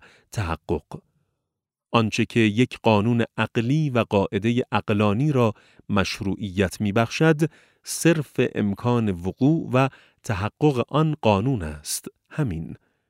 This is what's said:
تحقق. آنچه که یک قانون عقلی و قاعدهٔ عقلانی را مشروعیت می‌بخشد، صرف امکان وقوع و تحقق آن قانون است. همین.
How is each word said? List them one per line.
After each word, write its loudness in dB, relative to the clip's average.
تحقق. -6
آنچه 2
که 0
یک 2
قانون 2
عقلی 0
و 0
قاعدهٔ 0
عقلانی 0
را 2
مشروعیت -2
می‌بخشد، 0
صرف -2
امکان 0
وقوع 0
و 2
تحقق -2
آن 0
قانون 2
است. -10
همین. -6